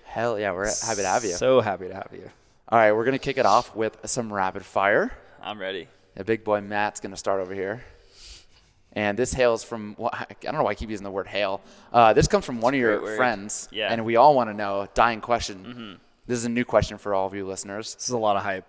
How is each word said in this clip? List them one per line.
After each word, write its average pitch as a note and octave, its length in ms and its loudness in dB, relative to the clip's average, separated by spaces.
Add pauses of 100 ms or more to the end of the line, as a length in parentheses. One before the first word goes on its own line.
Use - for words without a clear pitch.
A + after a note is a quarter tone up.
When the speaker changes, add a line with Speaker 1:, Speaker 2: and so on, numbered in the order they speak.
Speaker 1:
Hell A2+ 340 -4
yeah, G#2 140 -2
we're F#2+ 140 -2
happy A2 360 -2
to F#2 40 0
have A2 180 2
you. F#2 100 -2
Speaker 2:
So B2+ 260 4
happy F#2+ 280 -4
to F#2 60 -12
have F#2+ 180 -12
you. F2+ 160 -18 (400)
Speaker 1:
All A#2 100 6
right, G#2+ 140 8
we're A2 120 2
gonna C3 140 0
kick C3 200 -4
it A2+ 80 4
off A2 300 4
with A2 280 -2
some A2 280 -6
rapid F#2+ 320 -2
fire. G#2+ 480 2 (300)
Speaker 3:
I'm G#2 180 -10
ready. F#2+ 280 -8 (280)
Speaker 1:
Yeah, G2 80 -10
big G#2+ 200 0
boy G#2 160 2
Matt's G#2 400 -4
gonna F#2+ 160 -12
start G2 240 -2
over F#2 140 -6
here. G2 300 -6 (1080)
And G#2 260 -2
this B2+ 160 0
hails A#2+ 280 2
from, G#2+ 360 -10
wha-, A2+ 140 -4
I - 140 -10 (140)
don't - 140 -8
know D3+ 100 -2
why G#2 60 0
I G#2 40 -2
keep A2 160 -10
using G2+ 140 -8
the G2+ 60 -8
word F#2+ 180 -6
hail. G2 320 -2 (320)
Uh, A#2 220 8
this D3+ 120 6
comes G3+ 180 2
from A#2+ 160 -6
one B2 140 2
of C3 60 2
Speaker 3:
It's A#2+ 60 4
a - 20 4
Speaker 1:
your G#2 100 2
Speaker 3:
great F2+ 120 -6
word. G#2+ 60 -6
Speaker 1:
friends, G#2+ 540 -2
Speaker 3:
Yeah. G#2 220 -4
Speaker 1:
and A2+ 120 -4
we A2+ 120 2
all C#3+ 180 10
wanna A2+ 200 0
know, G2+ 400 -4
dying A2+ 260 2
question. G#2+ 440 -4
Speaker 3:
Mm-hmm. A#2 280 -14 (340)
Speaker 1:
This B2 120 -2
is A2+ 60 -4
a A#2+ 60 -2
new A#2+ 140 0
question G#2 340 2
for G2+ 160 -4
all F#2+ 120 2
of F#2+ 80 -8
you G2 120 -6
listeners. G2 480 -10
Speaker 2:
This - 100 -14
is - 60 -6
a B2 80 -2
lot G#2 180 2
of F#2+ 60 0
hype. F#2+ 260 -6